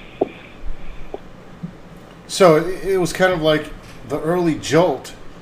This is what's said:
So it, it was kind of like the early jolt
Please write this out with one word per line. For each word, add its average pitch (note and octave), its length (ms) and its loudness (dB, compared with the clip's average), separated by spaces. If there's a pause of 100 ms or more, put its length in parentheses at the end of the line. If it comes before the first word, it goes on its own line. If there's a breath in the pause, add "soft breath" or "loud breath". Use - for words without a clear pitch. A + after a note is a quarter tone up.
(2250 loud breath)
So E3+ 300 6
it, E3 360 -2
it F#3+ 60 2
was E3+ 140 0
kind F#3 220 2
of D#3+ 80 -2
like D3+ 240 2 (420 loud breath)
the C#3 120 -4
early E3 380 0
jolt D#3+ 560 0 (280)